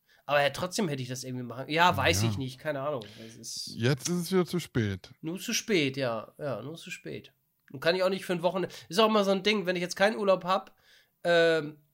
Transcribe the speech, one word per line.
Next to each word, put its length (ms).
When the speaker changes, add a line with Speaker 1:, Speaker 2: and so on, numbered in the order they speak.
Speaker 1:
Aber 160
ja, 80
trotzdem 380
hätte 140
ich 60
das 160
irgendwie 180
machen. 260
Ja, 280
weiß 260
Speaker 2:
Ja. 80
Speaker 1:
ich 80
nicht. 220
Keine 220
Ahnung. 220
Das 160
ist 400
Speaker 2:
Jetzt 340
ist 60
es 180
wieder 140
zu 140
spät. 500
Speaker 1:
nur 180
zu 120
spät, 440
ja. 420
Ja, 240
nur 140
zu 160
spät. 400
Und 80
kann 160
ich 80
auch 60
nicht 140
für 100
ein 80
Wochenende. 300
Ist 120
auch 80
immer 160
so 80
ein 100
Ding, 240
wenn 80
ich 80
jetzt 140
keinen 200
Urlaub 280
hab, 320
ähm, 540